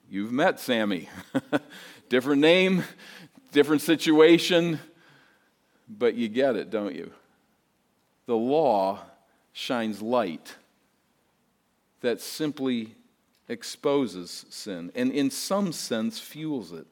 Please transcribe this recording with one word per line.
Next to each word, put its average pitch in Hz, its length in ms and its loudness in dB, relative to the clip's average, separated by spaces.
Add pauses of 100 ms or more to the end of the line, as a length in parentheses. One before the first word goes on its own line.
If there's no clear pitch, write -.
You've 101 220 -6
met 156 280 0
Sammy. 104 500 -2 (480)
<laughs> - 520 -12
Different 135 320 2
name, 185 420 6 (680)
different 143 300 4
situation, 165 960 6 (1080)
but 110 280 0
you 117 120 -2
get 123 300 0
it, 85 120 -6
don't 101 240 -4
you? 85 180 -12 (1160)
The 120 80 0
law 113 640 2 (520)
shines 113 500 -6
light 107 540 -4 (1500)
that 120 200 -2
simply 131 720 -4 (520)
exposes 117 1000 -4
sin 87 440 -12
and 127 180 -2
in 139 200 -2
some 196 400 -2
sense 113 480 -4
fuels 147 520 -10
it. 80 200 -14